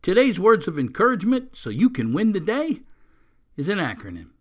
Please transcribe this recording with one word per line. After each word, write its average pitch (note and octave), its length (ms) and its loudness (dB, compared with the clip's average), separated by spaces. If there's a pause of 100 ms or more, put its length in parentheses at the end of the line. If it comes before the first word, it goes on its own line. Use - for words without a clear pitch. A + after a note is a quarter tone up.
Today's G#3+ 360 2
words G#3+ 300 4
of D#3 100 -6
encouragement A#3 760 0
so - 140 -10
you D#3+ 200 2
can A#2 220 -2
win G#3 220 2
the F#3+ 80 -2
day C4+ 400 -2 (760)
is C#3+ 140 -6
an G3+ 100 0
acronym. F#2+ 600 -8